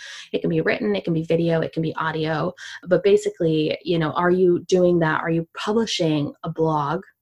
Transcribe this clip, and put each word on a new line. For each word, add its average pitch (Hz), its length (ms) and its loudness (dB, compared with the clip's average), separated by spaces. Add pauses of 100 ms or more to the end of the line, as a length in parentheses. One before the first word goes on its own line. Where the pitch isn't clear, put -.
(320)
It - 100 -4
can 170 100 -2
be 160 100 2
written, - 340 0
it 190 80 -4
can 175 100 -4
be 160 100 -2
video, 165 360 0
it 165 140 -4
can 165 80 -4
be 156 140 -4
audio. 160 580 -4 (300)
But 175 200 2
basically, 175 800 2
you 175 160 0
know, 156 140 0
are 175 180 2
you 180 380 4
doing 180 320 4
that? 156 220 2
Are 165 100 -4
you 165 260 -2
publishing 170 760 0 (100)
a 170 80 -6
blog 156 500 -2 (200)